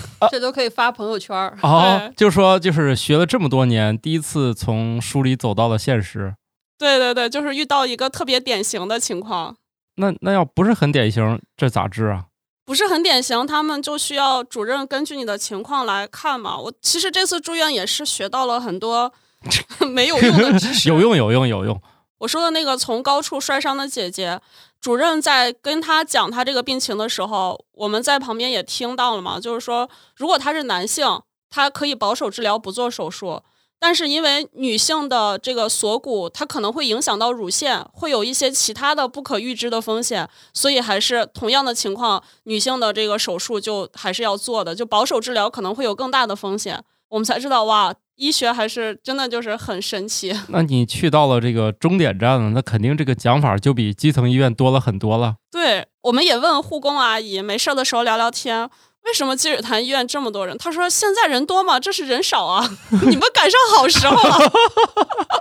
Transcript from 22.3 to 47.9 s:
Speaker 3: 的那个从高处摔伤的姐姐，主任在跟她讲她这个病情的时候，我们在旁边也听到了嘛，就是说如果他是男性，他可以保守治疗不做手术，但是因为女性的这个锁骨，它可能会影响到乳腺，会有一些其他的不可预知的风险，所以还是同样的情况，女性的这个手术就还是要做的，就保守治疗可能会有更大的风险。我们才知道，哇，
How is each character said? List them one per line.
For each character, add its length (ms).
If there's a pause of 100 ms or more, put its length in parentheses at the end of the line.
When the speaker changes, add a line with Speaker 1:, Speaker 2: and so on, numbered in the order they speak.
Speaker 3:
的 100
那 120
个 140
从 260
高 180
处 200
摔 180
伤 160
的 140
姐 200
姐， 300 (400)
主 160
任 260
在 300
跟 300
她 220
讲 280
她 140
这 80
个 100
病 160
情 180
的 120
时 160
候， 480
我 140
们 140
在 160
旁 200
边 120
也 140
听 320
到 200
了 60
嘛， 160
就 160
是 60
说 300 (260)
如 100
果 120
他 160
是 100
男 240
性， 340 (280)
他 200
可 160
以 80
保 220
守 140
治 120
疗 160
不 140
做 180
手 200
术， 320 (380)
但 160
是 120
因 140
为 320
女 240
性 320
的 300
这 160
个 120
锁 300
骨， 320
它 160
可 140
能 120
会 140
影 160
响 160
到 140
乳 180
腺， 420
会 200
有 120
一 80
些 200
其 200
他 220
的 140
不 160
可 160
预 160
知 160
的 100
风 220
险， 260 (240)
所 160
以 100
还 200
是 340
同 160
样 160
的 80
情 220
况， 280 (200)
女 160
性 200
的 140
这 140
个 100
手 220
术 200
就 360
还 180
是 80
要 160
做 260
的， 120
就 100
保 180
守 160
治 140
疗 160
可 120
能 120
会 100
有 120
更 160
大 160
的 80
风 200
险。 280 (260)
我 80
们 80
才 140
知 100
道， 140
哇， 300 (220)